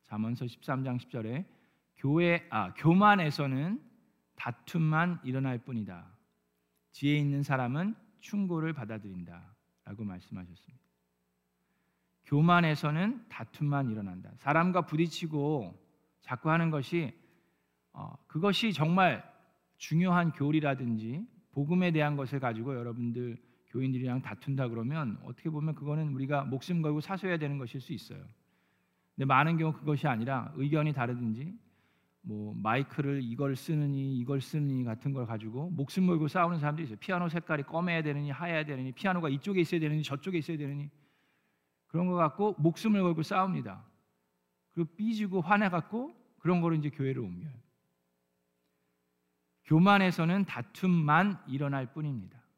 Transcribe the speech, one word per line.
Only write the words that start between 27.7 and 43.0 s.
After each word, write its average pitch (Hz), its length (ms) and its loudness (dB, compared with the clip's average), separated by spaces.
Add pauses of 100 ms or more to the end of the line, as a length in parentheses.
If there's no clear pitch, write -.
수 - 120 -12
있어요. 98 320 -12 (880)
근데 135 120 -4
많은 147 300 6
경우 160 160 0
그것이 147 340 -2
아니라 123 500 -2
의견이 151 360 0
다르든지 123 680 -4 (640)
뭐 107 340 -8
마이크를 139 680 -2
이걸 127 340 -2
쓰느니 139 600 -2
이걸 135 220 -2
쓰느니 135 440 -2
같은 117 280 -4
걸 123 140 -4
가지고 113 440 -8
목숨 160 360 0
걸고 156 220 2
싸우는 170 300 2
사람들이 151 260 -2
있어요. 107 140 -10
피아노 175 300 -2
색깔이 160 340 -2
검해야 165 400 -2
되느니 143 280 -2
하얘야 156 340 -2
되느니 131 280 -6
피아노가 180 360 0
이쪽에 180 320 0
있어야 170 200 2
되느니 156 220 0
저쪽에 151 360 -4
있어야 160 180 -4
되느니 143 340 -6 (960)
그런 175 200 -2
거 180 80 0
갖고 175 440 2
목숨을 190 440 4